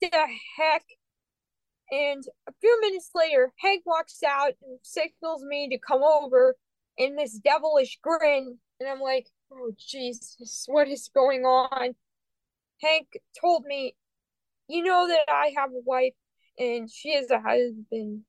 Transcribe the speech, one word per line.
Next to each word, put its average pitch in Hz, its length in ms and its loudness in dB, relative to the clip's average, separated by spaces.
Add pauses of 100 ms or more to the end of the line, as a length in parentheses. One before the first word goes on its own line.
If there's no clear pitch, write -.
the 349 80 -2
heck?" 311 720 0 (1080)
And 277 320 -2 (240)
a 269 140 -20
few 453 220 6
minutes 381 320 -4
later, 294 420 4
Hank 392 300 0
walks 330 360 -4
out 285 380 0
and 254 220 -20
signals 320 600 -8
me 285 260 -6
to 262 80 -4
come 269 240 0
over 262 540 4 (420)
in 277 180 -2
this 226 220 -6
devilish 294 640 2
grin. 285 560 0 (220)
And 262 80 -8
I'm 269 120 -8
like, 262 300 -4 (200)
"Oh, 254 280 -12
Jesus, 247 880 -12
what 285 220 2
is 285 260 -10
going 262 320 2
on?" 254 480 0 (880)
Hank 311 260 0 (320)
told 330 240 2
me, 277 320 -8 (720)
"You 339 140 -4
know 359 260 2
that 320 200 4
I 294 280 0
have 269 140 -2
a 254 140 -10
wife 254 320 0 (420)
and 233 320 -4
she 302 240 -6
has 262 160 -2
a 226 100 2
husband. 220 880 -4